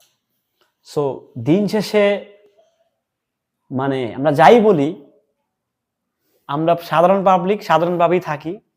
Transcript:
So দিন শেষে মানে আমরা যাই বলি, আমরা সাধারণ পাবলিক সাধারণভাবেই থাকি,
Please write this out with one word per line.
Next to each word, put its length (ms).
So 100
দিন 120
শেষে 300
মানে 200
আমরা 220
যাই 180
বলি, 220
আমরা 180
সাধারণ 280
পাবলিক 300
সাধারণভাবেই 600
থাকি, 240